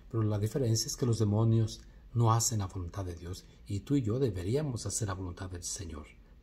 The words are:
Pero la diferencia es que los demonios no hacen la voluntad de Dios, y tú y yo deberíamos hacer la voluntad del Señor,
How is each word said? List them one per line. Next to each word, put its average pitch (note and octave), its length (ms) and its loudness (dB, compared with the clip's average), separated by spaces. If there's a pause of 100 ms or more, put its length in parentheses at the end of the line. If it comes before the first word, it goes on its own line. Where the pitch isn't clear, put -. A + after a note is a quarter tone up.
(100)
Pero A2+ 140 0
la G#2 140 2
diferencia A2+ 500 0
es - 80 -8
que C3 100 0
los A2+ 120 2
demonios A2 640 4 (320)
no A#2 180 6
hacen A2+ 280 2
la F#2+ 60 0
voluntad F#2 380 -6
de F2 120 -8
Dios, F2 280 -12 (220)
y G2+ 140 -4
tú C#3+ 160 0
y C#3 60 2
yo A2 180 0
deberíamos A2+ 640 -2
hacer G2+ 220 -2
la F#2 60 -2
voluntad F#2 360 -8
del F2 140 -10
Señor, D#2+ 420 -8 (360)